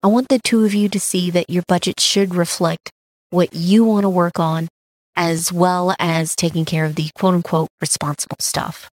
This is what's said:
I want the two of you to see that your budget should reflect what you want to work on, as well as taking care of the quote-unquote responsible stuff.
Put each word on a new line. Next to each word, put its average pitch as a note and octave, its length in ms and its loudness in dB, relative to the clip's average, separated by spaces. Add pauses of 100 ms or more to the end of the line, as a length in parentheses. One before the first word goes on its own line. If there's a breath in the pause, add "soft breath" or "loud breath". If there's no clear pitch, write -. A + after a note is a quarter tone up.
I G3+ 60 4
want A#3+ 200 2
the C4 100 4
two A3 280 2
of G3+ 80 0
you G#3 160 2
to G3+ 100 -2
see F3+ 300 -2
that F3 180 -2
your F3 180 -2
budget F3+ 320 0
should G3 360 0
reflect E3+ 560 -2 (400)
what F3 240 0
you F#3+ 300 4
want G#3 200 2
to G3 60 2
work F3 280 0
on, E3 300 -2 (480)
as E3+ 340 -2
well F3+ 480 2
as E3 380 -2
taking D#3+ 300 0
care D#3+ 180 0
of D3+ 100 -4
the D#3 220 -4
quote-unquote F3 520 0 (120)
responsible - 580 -6
stuff. - 580 -8